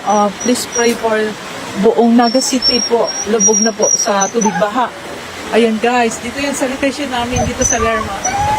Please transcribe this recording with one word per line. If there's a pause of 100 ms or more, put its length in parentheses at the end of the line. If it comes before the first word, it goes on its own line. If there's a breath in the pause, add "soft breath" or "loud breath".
ah,
please
pray
for (720)
buong
Naga
City
po. (240)
Lubog
na
po
sa
tubig
baha. (600)
Ayan,
guys.
Dito
yan
sa
location
namin,
dito
sa
Lerma. (380)